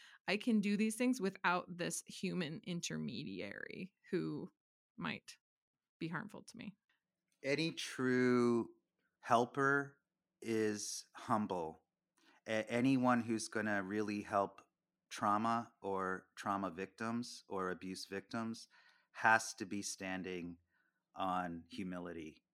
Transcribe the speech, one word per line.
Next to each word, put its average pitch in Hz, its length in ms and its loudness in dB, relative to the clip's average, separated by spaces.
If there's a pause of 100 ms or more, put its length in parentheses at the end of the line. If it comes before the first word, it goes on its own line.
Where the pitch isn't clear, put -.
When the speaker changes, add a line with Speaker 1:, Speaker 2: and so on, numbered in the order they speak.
(280)
Speaker 1:
I 185 100 2
can 220 220 4
do 208 180 2
these 220 180 2
things 254 260 2
without 185 480 0
this 170 360 -4
human 175 600 -4
intermediary 156 1200 -6 (220)
who 160 400 -2 (460)
might - 400 -8 (600)
be 165 100 -4
harmful - 340 -8
to - 140 -20
me." - 180 -12 (680)
Speaker 2:
Any 147 280 2
true 123 960 4 (520)
helper 139 720 4 (460)
is 107 720 -2
humble. 95 680 -2 (640)
A-, 110 240 -2
anyone 123 520 4
who's 110 260 -2
gonna 104 340 0
really 104 400 -2
help 98 400 0 (480)
trauma 113 640 2 (100)
or 95 440 -2 (100)
trauma 98 340 -2
victims 113 800 -6
or 92 240 -2
abuse 92 340 -8
victims 113 640 -6 (460)
has 113 420 6
to 107 100 -6
be 101 160 -6
standing 92 760 -6 (580)
on 90 540 -2
humility. 87 760 -8 (100)